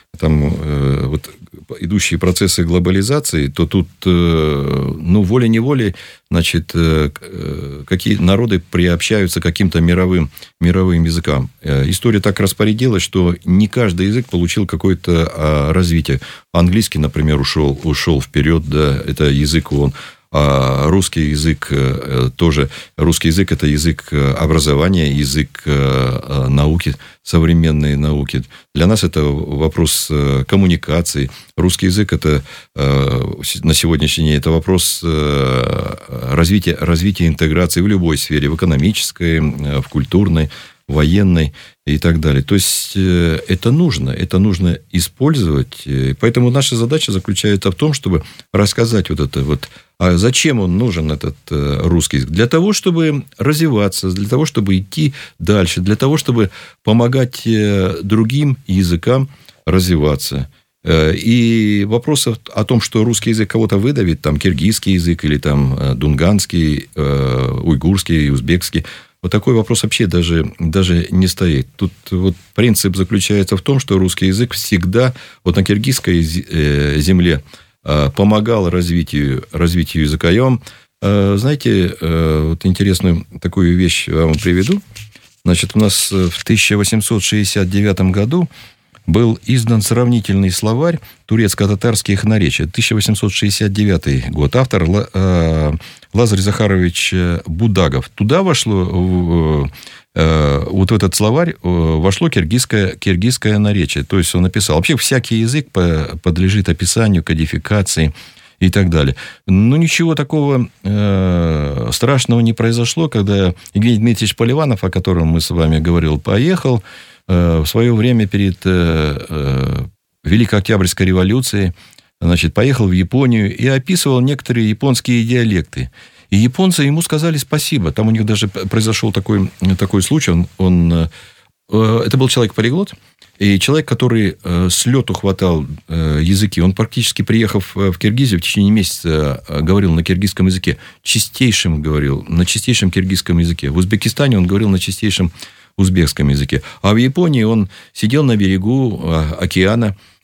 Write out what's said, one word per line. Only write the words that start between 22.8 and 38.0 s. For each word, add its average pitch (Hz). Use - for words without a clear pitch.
Русский 82
язык — 90
это 78
язык, 73
э, 69
образования, 76
язык, 71
э, 67
э, 67
науки, 73
современной 80
науки. 73
Для 82
нас 107
это 78
вопрос, 73
э, 69
коммуникации. 82
Русский 90
язык — 98
это, 76
э, 69
с-, -
на 80
сегодняшний 80
день 76
это 80
вопрос, 85
э, 71
развития, 85
развития 85
интеграции 82
в 95
любой 90